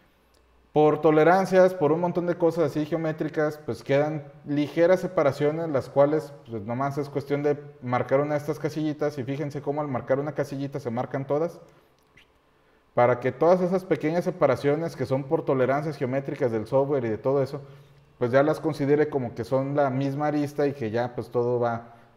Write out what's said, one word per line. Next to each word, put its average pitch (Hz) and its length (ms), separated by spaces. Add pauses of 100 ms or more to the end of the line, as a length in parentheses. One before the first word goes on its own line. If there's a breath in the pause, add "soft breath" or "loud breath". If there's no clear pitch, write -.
(720 loud breath)
Por 151 280
tolerancias, 180 760
por 147 160
un 160 80
montón 175 280
de 175 100
cosas 165 340
así 151 160
geométricas, 156 800
pues 117 160
quedan 147 400 (240)
ligeras 160 540
separaciones, 156 680
las 135 200
cuales 147 440 (160)
pues, 113 140
nomás 131 340
es 143 120
cuestión 143 340
de 147 160 (240)
marcar 123 380
una 147 140
de 147 40
estas 147 220
casillitas. 147 580
Y 123 60
fíjense 139 380
cómo 143 180
al 147 80
marcar 131 320
una 147 100
casillita 139 480
se 120 140
marcan 127 340
todas. 160 320 (1400 soft breath)
Para 123 240
que 127 140
todas 175 300
esas 185 220
pequeñas 160 380
separaciones 147 720
que 127 120
son 135 180
por 147 200
tolerancias 139 520
geométricas 131 560
del 107 160
software 135 360
y 143 40
de 107 100
todo 135 240
eso, 135 200 (560 loud breath)
pues 123 140
ya 135 100
las 151 160
considere 147 500
como 131 240
que - 120
son 139 320
la 139 140
misma 139 360
arista 147 400
y 139 60
que 113 180
ya 120 240
pues 110 160
todo 123 300
va 117 340 (220 loud breath)